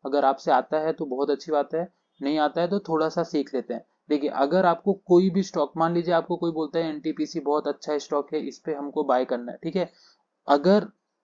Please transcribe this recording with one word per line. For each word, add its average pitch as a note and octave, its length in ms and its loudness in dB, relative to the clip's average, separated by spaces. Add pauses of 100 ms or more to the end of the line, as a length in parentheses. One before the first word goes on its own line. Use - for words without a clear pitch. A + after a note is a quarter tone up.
अगर C#3 200 0
आपसे - 260 0
आता C#3+ 280 2
है D#3 140 -2
तो D#3 120 -8
बहुत C#3 240 -2
अच्छी C#3+ 220 -4
बात C#3+ 220 0
है, E3+ 140 -4 (320)
नहीं C#3+ 200 0
आता D3+ 220 0
है F3 60 0
तो E3 120 -2
थोड़ा D#3+ 300 0
सा E3+ 140 -2
सीख D3 320 -2
लेते A#2+ 180 -4
हैं। A#2 120 -10 (240)
देखिए, D3 200 0
अगर D#3+ 360 2
आपको F3 280 2 (120)
कोई F3+ 240 6
भी F3+ 140 2
स्टॉक, D3+ 340 -2
मान E3 160 2
लीजिए E3+ 200 0
आपको E3+ 240 0
कोई E3+ 140 -2
बोलता D#3 280 -2
है E3 100 -2
एनटीपीसी D3+ 500 -6
बहुत D3 280 0
अच्छा D3 300 -4
स्टॉक D3 360 -4
है, D#3 140 -2
इस - 120 -12
पे D#3+ 140 -6
हमको C#3+ 300 -4
बाय B2+ 220 2
करना A#2+ 260 -4
है, - 120 -16
ठीक E3 120 -6
है। F3 140 -2 (580)
अगर F3 380 4 (380)